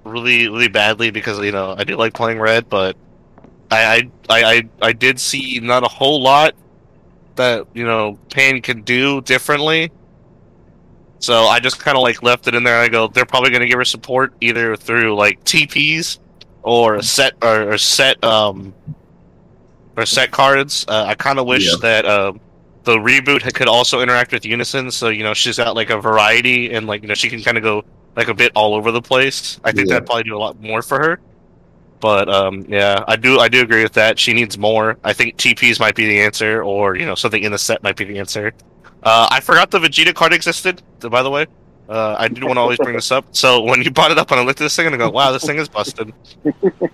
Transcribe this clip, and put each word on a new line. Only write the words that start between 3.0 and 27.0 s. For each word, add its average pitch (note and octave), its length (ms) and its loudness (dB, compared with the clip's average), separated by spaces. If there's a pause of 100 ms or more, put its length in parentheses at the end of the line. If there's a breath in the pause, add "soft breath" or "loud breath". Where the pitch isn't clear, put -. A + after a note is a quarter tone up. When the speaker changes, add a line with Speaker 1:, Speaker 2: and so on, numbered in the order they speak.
Speaker 1:
I, A2 140 2
I, A#2 260 2 (200)
I, A2+ 140 4 (100)
I, A#2 140 0 (120)
I A2+ 120 0
did B2+ 280 -2
see C3 420 -6
not B2 220 0
a A#2 40 2
whole C#3 340 0
lot C#3+ 320 4 (800)
that, B2 380 0
you A#2 100 -8
know, A2 340 -2 (120)
Pan C3+ 320 0
can A#2 200 -6
do C3 380 0
differently. D3+ 720 0 (1300)
So A#2 260 2
I A2+ 160 4
just B2+ 240 -4
kinda, C3+ 160 2
like, A#2+ 220 0
left B2 260 0
it A#2+ 60 0
in A#2+ 100 0
there. A#2 160 2
I A#2 80 4
go, A2+ 180 0
"They're B2+ 200 0
probably B2+ 240 0
gonna A#2+ 160 2
give B2 120 2
her B2 60 0
support B2+ 560 -2
either A#2 360 0
through, A2+ 380 0
like, G#2 300 0
T D#3 220 0
Ps D3+ 540 -2 (420)
or A2+ 400 2
set, C3 400 0
or, A2 320 2
or G2+ 40 0
set, - 460 0
um, G#2 500 0 (1200)
or A2+ 100 0
set C3 240 0
cards." C#3 580 2
Uh, A2 200 0
I G#2+ 60 -2
kinda C3+ 300 -2
wish A#2+ 260 0
Speaker 2:
Yeah. B2+ 120 0
Speaker 1:
that, A2 240 2
uh, G2+ 260 0 (520)
the A#2 120 2
reboot C3+ 460 2
ha-, B2+ 120 -6
could B2+ 140 0
also A#2+ 320 2
interact B2 320 0
with A#2+ 120 -4
Unison, B2 460 -6
so, A#2 180 -4
you G#2+ 140 -4
know, G#2+ 100 -4
she's A2 240 -2
got, A#2 200 -2
like, A2 140 -4
a A2 80 0
variety A2+ 720 2
and, A2 160 -6
like, G#2 140 -6